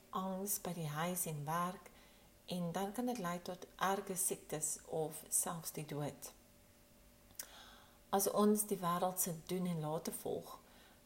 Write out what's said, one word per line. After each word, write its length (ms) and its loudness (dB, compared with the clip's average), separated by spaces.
angs 520 -2
by 120 -2
die 140 -2
huis 380 0
en 200 -4
werk 460 0
en 260 0
dan 200 0
kan 140 0
dit 120 0
lei 240 -2
tot 340 -8
erge 400 2
siektes 720 0
of 440 -2
selfs 420 2
die 140 -6
dood. 480 -4
As 220 4
ons 360 6
die 120 0
wêreld 400 2
se 140 2
doen 200 0
en 140 2
late 320 0
volg, 480 -4